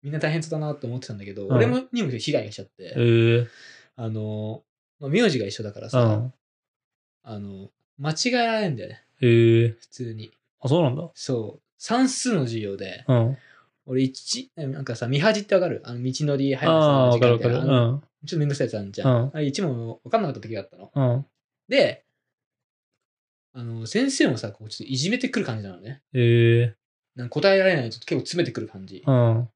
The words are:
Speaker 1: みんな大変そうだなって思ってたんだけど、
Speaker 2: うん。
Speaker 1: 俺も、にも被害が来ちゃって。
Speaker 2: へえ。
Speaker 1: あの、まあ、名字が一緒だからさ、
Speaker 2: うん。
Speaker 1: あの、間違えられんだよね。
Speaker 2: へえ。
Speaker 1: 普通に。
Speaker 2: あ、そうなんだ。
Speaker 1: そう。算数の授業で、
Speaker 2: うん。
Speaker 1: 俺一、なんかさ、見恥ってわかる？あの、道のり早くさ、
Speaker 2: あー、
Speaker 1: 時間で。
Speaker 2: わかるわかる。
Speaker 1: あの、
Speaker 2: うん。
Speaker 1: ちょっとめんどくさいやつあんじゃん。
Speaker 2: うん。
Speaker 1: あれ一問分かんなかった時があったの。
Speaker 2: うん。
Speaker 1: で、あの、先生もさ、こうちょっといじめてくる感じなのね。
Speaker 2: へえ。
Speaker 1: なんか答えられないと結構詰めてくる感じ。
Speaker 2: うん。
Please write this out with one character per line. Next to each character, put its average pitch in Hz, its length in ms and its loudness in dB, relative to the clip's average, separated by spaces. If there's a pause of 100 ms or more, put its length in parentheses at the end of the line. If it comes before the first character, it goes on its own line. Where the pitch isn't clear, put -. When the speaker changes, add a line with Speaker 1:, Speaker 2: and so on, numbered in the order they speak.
Speaker 1:
み 143 80 -10
ん - 20 -8
な 156 60 -4
大 151 120 0
変 160 100 -2
そ 156 60 -8
う - 40 -6
だ 156 140 -4
な 151 60 -4
っ 147 80 -8
て 120 80 -10
思 120 80 -6
っ 127 60 -6
て - 60 -18
た 117 60 -10
ん 104 40 -12
だ 101 80 -14
け 101 80 -12
ど、 101 140 -10
Speaker 2:
う - 40 0
ん。 - 40 2
Speaker 1:
俺 233 120 6
も、 247 140 0 (100)
に 240 120 -2
も 151 60 -2
被 120 220 -4
害 120 140 0
が 104 40 -12
来 107 60 -16
ち 98 60 -16
ゃ - 20 -14
っ - 40 -20
て。 - 180 -20
Speaker 2:
へ - 100 -14
え。 117 520 4 (500)
Speaker 1:
あ 117 120 -8
の、 107 540 -8 (380)
ま 143 60 -8
あ、 - 20 -6
名 208 200 4
字 135 100 -2
が 104 60 -2
一 98 60 -8
緒 - 120 -10
だ 104 100 -8
か - 80 -16
ら - 80 -14
さ、 127 140 4
Speaker 2:
う 113 60 6 (120)
ん。 127 120 -6 (880)
Speaker 1:
あ 107 140 -14
の、 101 320 -14 (300)
間 143 120 -4
違 156 40 -4 (120)
え 240 40 -2
ら 226 300 0
れ 202 80 -2
ん 131 80 -4
だ - 60 -10
よ - 60 -14
ね。 - 140 -20 (180)
Speaker 2:
へ 117 440 6
え。 - 20 2 (120)
Speaker 1:
普 - 100 -20
通 117 240 -12
に。 110 180 -14 (300)
Speaker 2:
あ、 131 80 -4
そ 156 100 4
う 175 40 2
な 135 60 2
ん 123 60 -4
だ。 160 180 -10
Speaker 1:
そ 117 460 -8
う。 - 20 -20 (160)
算 254 320 0
数 254 260 -4
の 160 60 2
授 113 200 -4
業 98 160 -8
で、 98 300 -12
Speaker 2:
う 131 60 4
ん。 120 240 2 (500)
Speaker 1:
俺 131 160 0
一、 226 520 -6
な 143 260 -8
ん 131 40 -8
か 117 100 -6
さ、 120 120 -6
見 139 120 0
恥 208 220 2
っ - 40 -8
て 202 100 2
わ 180 60 4
か 180 60 0
る？ 117 160 -6
あ 123 100 -14
の、 120 100 -8
道 127 80 -2 (140)
の 143 120 0
り 139 160 0
早 131 60 -6
く 147 120 -2
さ、 147 340 6
Speaker 2:
あ 123 40 6
ー、 - 40 6
Speaker 1:
時 120 60 4
間 123 80 6
で。 120 60 6
Speaker 2:
わ 117 60 2
か 123 80 0
る 120 80 2
わ 123 60 0
か - 60 -2
る。 151 60 4
Speaker 1:
あ - 80 6
の、 117 120 2
Speaker 2:
う - 20 -2
ん。 143 40 -4
Speaker 1:
ち - 40 -18
ょ - 20 -20
っ - 240 -20
と 175 80 -4
め 147 80 0
ん 147 40 0
ど 139 40 -2
く 139 40 -6
さ 139 80 0
い - 20 -2
や - 40 -4
つ 110 60 -6
あ 104 60 -4
ん 98 80 -12
じ 104 100 -10
ゃ 135 80 4
ん。 - 0 -
Speaker 2:
う 120 160 4
ん。 139 80 -6
Speaker 1:
あ 156 60 -6
れ 151 60 0
一 143 180 -4
問 117 400 -6
分 170 80 -16
か 226 80 2
ん - 20 0
な 185 60 -2
か 139 40 -4
っ - 40 -6
た 107 60 -14
時 110 120 -10
が 117 80 -6
あ - 20 -10
っ - 60 -18
た - 80 -20
の。 98 160 -20
Speaker 2:
う 143 80 0 (160)
ん。 139 80 -4 (420)
Speaker 1:
で、 196 360 0 (1500)
あ 123 100 -12
の、 113 220 -10
先 262 260 -2
生 277 160 2
も 127 100 0
さ、 104 140 -8
こ - 140 -18
う 110 40 -14
ち - 140 -14
ょ - 20 -12
っ - 20 -18
と 135 60 -4
い 131 40 -2
じ 151 120 -2
め 247 80 0
て - 120 -4
く - 100 -2
る 196 60 -2
感 113 120 -6
じ 104 60 -8
な 95 80 -12
の 90 100 -18
ね。 117 200 -16 (120)
Speaker 2:
へ 117 480 6
え。 117 140 0 (400)
Speaker 1:
な 123 100 -10
ん - 20 -8
か 117 60 -12
答 196 220 4
え 190 40 4
ら 190 60 2
れ 185 100 4
な 135 80 -2
い 117 60 -6
と - 100 -14
結 - 160 -4
構 135 60 0
詰 170 200 -4
め 160 40 2
て - 60 -8
く 113 100 -8
る 110 60 -10
感 95 200 -16
じ。 95 180 -18
Speaker 2:
う 139 60 2
ん。 120 440 4